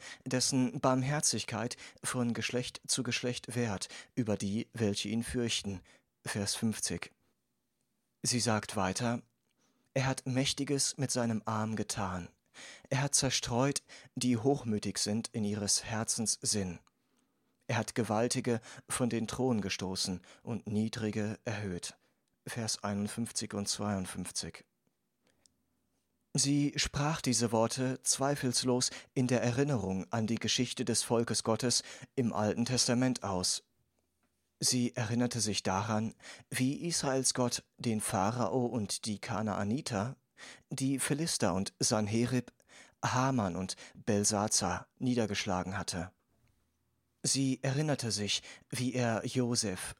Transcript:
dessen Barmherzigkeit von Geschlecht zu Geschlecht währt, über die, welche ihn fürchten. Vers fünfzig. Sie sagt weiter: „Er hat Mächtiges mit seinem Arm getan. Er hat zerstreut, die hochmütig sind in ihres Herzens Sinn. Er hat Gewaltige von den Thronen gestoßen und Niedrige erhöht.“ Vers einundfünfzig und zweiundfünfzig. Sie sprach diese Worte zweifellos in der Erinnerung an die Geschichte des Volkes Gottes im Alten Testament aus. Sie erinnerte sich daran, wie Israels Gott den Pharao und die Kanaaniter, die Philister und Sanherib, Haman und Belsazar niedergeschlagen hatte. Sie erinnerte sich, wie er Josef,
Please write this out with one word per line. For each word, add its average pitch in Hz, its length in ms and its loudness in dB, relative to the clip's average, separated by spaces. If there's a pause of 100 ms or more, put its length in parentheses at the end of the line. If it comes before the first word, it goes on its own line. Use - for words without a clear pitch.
(260)
dessen 127 560 2
Barmherzigkeit 131 960 0 (260)
von 120 300 0
Geschlecht - 520 -4
zu - 160 0
Geschlecht 123 540 -4
währt, 113 320 0 (260)
über 110 220 2
die, 101 380 -2
welche 101 360 0
ihn 117 140 0
fürchten. 110 580 -2 (440)
Vers 101 280 -2
fünfzig. - 580 -2 (1080)
Sie 123 200 0
sagt 107 340 0
weiter: 113 480 0 (720)
„Er 135 100 2
hat 131 220 -2
Mächtiges 135 720 0
mit 135 120 0
seinem 117 360 2
Arm 110 300 0
getan. 98 520 -4 (640)
Er 131 120 0
hat 139 140 0
zerstreut, 131 640 2 (340)
die 127 220 2
hochmütig 110 640 0
sind 107 300 -2
in 113 140 -2
ihres 104 420 0
Herzens 110 560 -2
Sinn. 92 380 -2 (880)
Er 131 100 0
hat - 180 -4
Gewaltige 117 680 2 (280)
von 123 200 0
den 113 180 0
Thronen 123 340 2
gestoßen 95 600 -2 (220)
und 107 240 -8
Niedrige 107 800 -2
erhöht.“ 101 500 -6 (500)
Vers - 380 -4
einundfünfzig 104 720 -2
und 101 160 -2
zweiundfünfzig. 95 960 -4 (1700)
Sie 139 420 4
sprach 147 460 0
diese 120 300 2
Worte 120 520 2
zweifellos 127 880 2 (220)
in 127 140 2
der 123 140 4
Erinnerung 113 720 2
an 110 160 2
die 113 120 0
Geschichte - 460 0
des 117 160 2
Volkes 117 420 2
Gottes 117 400 2 (320)
im 117 180 2
Alten 107 320 2
Testament 127 580 2
aus. 92 400 0 (960)
Sie 120 360 0
erinnerte 120 460 0
sich 104 220 0
daran, 107 500 0 (360)
wie 135 380 0
Israels 135 460 2
Gott 123 300 0 (140)
den 110 220 0
Pharao 113 640 2
und 110 400 -2
die 107 140 -4
Kanaaniter, 107 960 -2 (520)
die 135 300 0
Philister 139 540 0
und 95 260 -2
Sanherib, 117 720 2 (520)
Haman 123 520 2
und 92 200 -4 (180)
Belsazar 104 920 2 (100)
niedergeschlagen 101 800 0
hatte. 90 340 -4 (1080)
Sie 135 400 2
erinnerte 135 500 0
sich, 101 300 0 (280)
wie 127 240 -2
er 113 320 2
Josef, 117 760 0